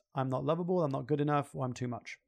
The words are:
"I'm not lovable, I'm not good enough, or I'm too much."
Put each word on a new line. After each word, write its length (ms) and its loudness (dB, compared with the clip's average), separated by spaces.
"I'm 160 0
not 140 0
lovable, 400 2
I'm 80 0
not 160 -4
good 140 2
enough, 340 0
or 80 -4
I'm 80 -2
too 160 -4
much." 400 -8